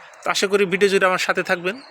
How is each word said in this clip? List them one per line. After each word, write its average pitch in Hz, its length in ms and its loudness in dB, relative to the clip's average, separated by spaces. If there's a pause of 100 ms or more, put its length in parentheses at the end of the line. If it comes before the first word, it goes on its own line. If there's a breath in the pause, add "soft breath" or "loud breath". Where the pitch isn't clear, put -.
(240 loud breath)
তো - 60 -6
আশা 196 180 0
করি 202 180 2
ভিডিও 190 240 2
জুড়ে 190 160 2
আমার 180 120 2
সাথে 185 260 -2
থাকবেন। 185 480 -4